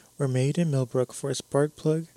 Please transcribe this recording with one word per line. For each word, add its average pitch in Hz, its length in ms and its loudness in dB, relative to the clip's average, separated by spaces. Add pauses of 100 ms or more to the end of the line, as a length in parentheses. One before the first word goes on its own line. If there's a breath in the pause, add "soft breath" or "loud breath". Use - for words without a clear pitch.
(180 loud breath)
were 139 120 0
made 131 280 2
in 170 140 2
Millbrook 131 400 0
for - 180 -8
a 123 60 -4
spark 147 400 0
plug 160 300 -2 (120)